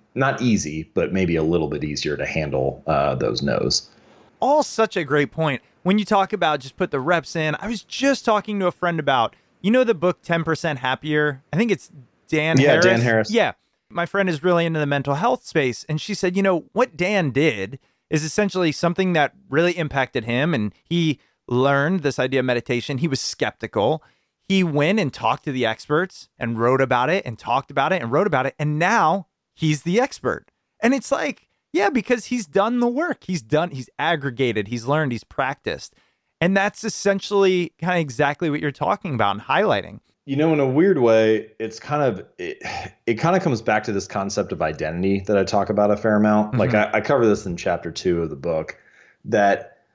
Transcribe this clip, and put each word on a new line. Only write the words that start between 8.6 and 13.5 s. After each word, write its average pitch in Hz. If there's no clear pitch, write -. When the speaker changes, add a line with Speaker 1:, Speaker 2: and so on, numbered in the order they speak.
Speaker 2:
a 170
friend 170
about, 131
you 196
know, 254
the 226
book 170
Ten 170
Percent 156
Happier? 139
I -
think 226
it's -
Dan 156
Speaker 1:
Yeah, 139
Speaker 2:
Harris. 165
Speaker 1:
Dan 185
Harris. 113
Speaker 2:
Yeah. 208